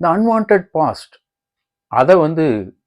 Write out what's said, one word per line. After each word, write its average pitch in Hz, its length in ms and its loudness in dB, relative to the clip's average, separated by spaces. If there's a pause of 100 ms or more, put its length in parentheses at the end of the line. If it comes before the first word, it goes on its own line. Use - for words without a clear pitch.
இந்த 170 100 -2
அன்வான்டட் 214 640 0
பாஸ்ட், 147 420 -4 (800)
அதை 135 240 4
வந்து 160 300 0 (400)